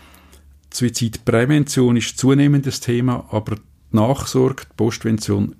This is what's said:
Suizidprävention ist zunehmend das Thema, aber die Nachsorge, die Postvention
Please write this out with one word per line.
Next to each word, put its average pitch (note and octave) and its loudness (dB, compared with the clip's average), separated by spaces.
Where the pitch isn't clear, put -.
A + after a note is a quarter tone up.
Suizidprävention A#2+ 0
ist - -4
zunehmend C#3 4
das B2 -6
Thema, B2 -2
aber G#2+ -4
die - -8
Nachsorge, C3 0
die - -20
Postvention G#2+ -2